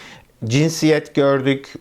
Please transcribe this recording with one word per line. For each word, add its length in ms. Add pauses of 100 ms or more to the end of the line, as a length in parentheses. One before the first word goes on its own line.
(440)
cinsiyet 720
gördük, 680